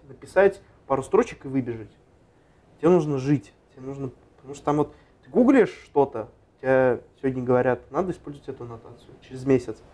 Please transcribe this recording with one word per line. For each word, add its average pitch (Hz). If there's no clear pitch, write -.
написать 196
пару 135
строчек -
и -
выбежать. 117
Тебе 160
нужно 151
жить. 139
Тебе 127
нужно, 139
потому 135
что -
там 147
вот -
ты -
гуглишь 247
что-то, 135
тебе 131
сегодня 127
говорят, 123
надо 175
использовать -
эту 123
аннотацию. 117
Через 131
месяц. 123